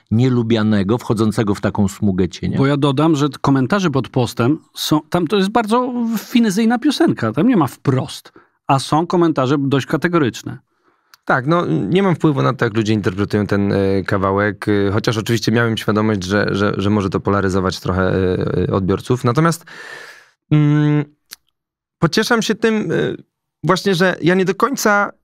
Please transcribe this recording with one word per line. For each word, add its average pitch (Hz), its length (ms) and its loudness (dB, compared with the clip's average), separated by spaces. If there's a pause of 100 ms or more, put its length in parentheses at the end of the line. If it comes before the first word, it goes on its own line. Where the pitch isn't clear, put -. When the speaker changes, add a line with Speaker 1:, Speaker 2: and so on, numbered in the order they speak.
(120)
Speaker 1:
nielubianego, 113 880 2
wchodzącego 110 580 0
w - 60 -8
taką 101 260 0
smugę 95 420 -2
cienia? - 280 -6
Speaker 2:
Bo 135 100 2
ja 143 100 0
dodam, 147 380 2
że 143 120 0 (140)
komentarze 139 480 2
pod 131 200 -2
postem 123 500 0 (160)
są... - 240 0 (100)
Tam 175 180 0
to 214 100 0
jest 196 120 2
bardzo 240 440 0 (240)
finezyjna 226 640 0
piosenka, 269 540 0
tam 160 140 2
nie 254 100 4
ma 147 100 4
wprost, - 640 -4 (360)
a 135 120 2
są 170 280 0
komentarze 156 520 2
dość 139 260 0
kategoryczne. 160 720 -2 (680)
Speaker 3:
Tak, 135 220 0
no, 170 180 0
nie 156 380 0
mam 185 120 2
wpływu 139 260 0
na 135 120 0
to, 120 120 -2
jak 107 120 -2
ludzie 110 160 2
interpretują 101 540 -2
ten, 101 260 0
e, 101 40 0 (260)
kawałek, 98 640 0
e, 101 240 2
chociaż 110 260 0
oczywiście 113 340 -2
miałem 113 260 0
świadomość, 107 460 0
że, 98 280 0
że, 101 260 0
że 95 120 -2
może 101 200 2
to 90 100 -2
polaryzować 95 600 0
trochę, 92 220 -2
e, 92 360 0 (320)
e, - 40 0
odbiorców. 98 500 -2
Natomiast, 156 420 0 (840)
mm, 147 540 2 (920)
pocieszam 220 420 0
się 214 140 -2
tym, 214 360 -2
e, - 40 0 (680)
właśnie, 185 320 0
że 180 260 2
ja 170 140 4
nie 190 100 2
do 190 100 -2
końca 208 560 0 (120)